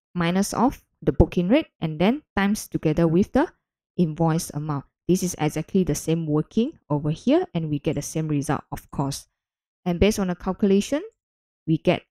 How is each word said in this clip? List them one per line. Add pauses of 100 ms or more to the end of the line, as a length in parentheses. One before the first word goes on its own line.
(140)
minus
off (200)
the
booking
rate (120)
and
then (140)
times
together
with
the (480)
invoice
amount. (220)
This
is
exactly
the
same
working (100)
over
here,
and
we
get
the
same
result, (100)
of
course. (580)
And
based
on
the
calculation, (640)
we
get